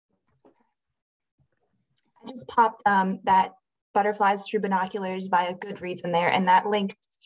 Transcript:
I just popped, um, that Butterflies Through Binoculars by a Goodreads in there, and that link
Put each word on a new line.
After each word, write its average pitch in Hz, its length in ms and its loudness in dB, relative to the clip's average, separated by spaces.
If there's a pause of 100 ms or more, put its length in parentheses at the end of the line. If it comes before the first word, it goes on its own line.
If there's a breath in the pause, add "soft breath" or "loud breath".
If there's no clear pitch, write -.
(460)
I - 1800 -20
just 247 180 -10
popped, 226 380 2
um, 190 380 2
that 190 300 2 (400)
Butterflies 208 500 2
Through - 160 -4
Binoculars 190 680 -4
by 180 180 0
a 180 100 -6
Goodreads 180 500 -12
in 175 60 -4
there, 175 180 0
and 185 180 0
that 185 200 4
link 202 280 -2 (300)